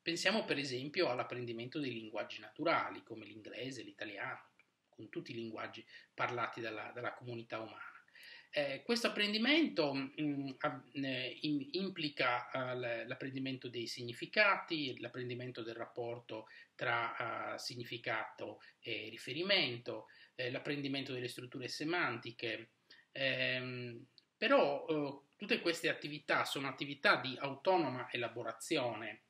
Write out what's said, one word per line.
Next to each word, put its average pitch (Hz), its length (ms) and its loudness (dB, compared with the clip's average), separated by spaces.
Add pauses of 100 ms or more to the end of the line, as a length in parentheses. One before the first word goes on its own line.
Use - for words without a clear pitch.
Pensiamo 185 420 4
per 143 140 2
esempio 139 520 2
all'apprendimento 120 680 -2
dei 135 140 0
linguaggi 110 480 -6
naturali, - 640 2
come 110 200 -10
l'inglese, 107 580 -8
l'italiano, 104 680 -8 (440)
con 113 140 -14
tutti - 240 -8
i - 20 -8
linguaggi 110 500 -8 (280)
parlati 120 480 0
dalla, 110 340 -6
dalla 120 180 -4
comunità 117 460 -8
umana. 110 240 -8 (680)
Eh, 139 340 0
questo 233 240 2
apprendimento, 214 840 4
mm, 139 640 0
av-, 135 340 0
eh, 127 480 -2
im-, 147 320 0
implica, 156 800 2
eh, 127 260 0
l-, 117 320 -2
l'apprendimento 131 600 -4
dei 120 200 -4
significati, 151 1120 2
l'apprendimento 123 640 -4
del 113 120 -6
rapporto 117 720 -6 (280)
tra, 117 800 0
eh, 113 40 -6
significato 117 1040 -4 (180)
e 110 320 -6
riferimento, 131 960 0 (300)
eh, 123 160 -2
l'apprendimento 139 600 -2
delle 123 160 -2
strutture 127 380 -8
semantiche, 120 1080 -2 (360)
ehm, 127 960 0 (300)
però, 208 500 6
eh, 147 360 0 (140)
tutte 208 240 2
queste 165 280 2
attività 147 560 2
sono 139 240 0
attività 143 480 4
di 127 200 -2
autonoma 135 760 4
elaborazione, 117 1160 0